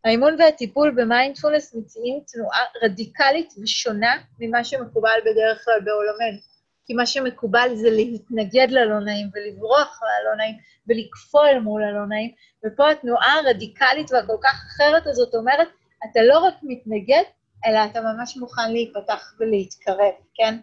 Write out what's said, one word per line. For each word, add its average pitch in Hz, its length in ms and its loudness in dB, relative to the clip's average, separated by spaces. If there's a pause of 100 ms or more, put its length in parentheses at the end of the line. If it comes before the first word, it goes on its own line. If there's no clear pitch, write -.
האימון 254 340 2
והטיפול 294 580 2
במיינדפולנס 277 760 0
מציעים 233 460 -10 (120)
תנועה 233 320 -4 (180)
רדיקלית 277 800 0
ושונה 226 600 -2 (160)
ממה 233 260 -4
שמקובל 226 600 -2
בדרך 220 400 0
כלל 226 200 2
בעולמנו. 208 540 -4 (480)
כי 240 80 -10
מה 240 120 0
שמקובל 240 680 -2
זה 220 160 2
להתנגד 220 800 0
ללא 220 300 2
נעים 208 340 -8
ולברוח 214 680 -2
מהלא 214 340 -2
נעים 220 200 -6 (320)
ולקפוא 233 580 2
אל 277 120 6
מול 214 260 -4
הלא 208 220 -6
נעים, 214 240 -6 (360)
ופה 269 240 2
התנועה 262 440 0
הרדיקלית 262 800 0
והכל 220 300 0
כך 269 240 -2
אחרת 302 400 2
הזאת 240 280 -2
אומרת, 269 340 0 (420)
אתה 226 120 2
לא 269 160 8
רק 359 240 2
מתנגד, 247 600 -2 (440)
אלא 220 180 2
אתה 214 160 -6
ממש 220 360 -8
מוכן 233 360 -6
להיפתח 220 680 -6
ולהתקרב, 202 720 -2 (220)
כן? 220 280 -2